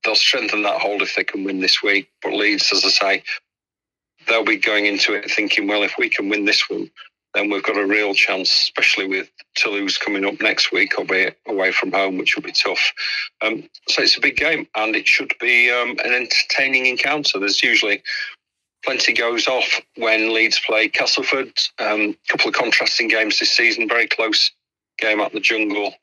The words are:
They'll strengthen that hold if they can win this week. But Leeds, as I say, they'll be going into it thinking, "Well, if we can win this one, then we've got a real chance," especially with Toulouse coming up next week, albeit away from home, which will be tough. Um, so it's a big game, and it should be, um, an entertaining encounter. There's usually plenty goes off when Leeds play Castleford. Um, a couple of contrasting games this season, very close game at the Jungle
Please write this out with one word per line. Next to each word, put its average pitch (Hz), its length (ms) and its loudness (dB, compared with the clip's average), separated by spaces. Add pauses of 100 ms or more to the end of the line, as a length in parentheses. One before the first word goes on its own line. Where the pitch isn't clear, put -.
They'll - 120 0
strengthen - 460 0
that - 200 0
hold 101 200 -2
if - 140 -4
they 98 80 -2
can 95 200 -6
win 95 180 -4
this 95 200 2
week. 98 280 0 (120)
But 101 120 -6
Leeds, 104 380 0
as 95 140 0
I 98 40 2
say, 95 340 2 (1040)
they'll 113 160 2
be 107 140 2
going 104 280 0
into 101 280 2
it 101 180 -4
thinking, 98 360 0
"Well, 104 140 2
if 98 160 -2
we - 120 0
can 101 200 -2
win 104 160 0
this - 240 2
one, 92 220 -6 (420)
then 104 160 0
we've 98 140 -2
got 104 140 -2
a 101 100 0
real 104 260 2
chance," 95 380 2
especially - 560 0
with 95 240 -4 (240)
Toulouse 101 420 -2
coming 101 260 -2
up 98 180 -2
next - 300 0
week, - 280 0
albeit - 480 0
away 95 240 0
from 95 200 -2
home, 95 280 0
which - 160 2
will 104 80 -8
be - 80 -10
tough. - 420 0 (480)
Um, 113 260 -4 (200)
so - 160 2
it's - 140 4
a - 40 -2
big - 160 2
game, 151 380 0
and 110 200 0
it - 120 0
should - 320 2
be, 123 320 4
um, 120 320 -2
an 120 100 0
entertaining 127 720 0
encounter. 135 540 0
There's 101 240 0
usually 110 400 2 (800)
plenty - 300 0
goes 117 340 0
off 127 340 0 (140)
when 113 380 0
Leeds 110 260 2
play 110 280 0
Castleford. 135 640 -2 (280)
Um, 107 360 -2 (140)
a - 20 0
couple - 180 0
of 104 40 -8
contrasting - 540 0
games 110 320 0
this - 120 2
season, 113 360 2
very 110 180 2
close - 460 0 (480)
game 107 200 0
at 101 140 -2
the 107 60 -4
Jungle 104 640 0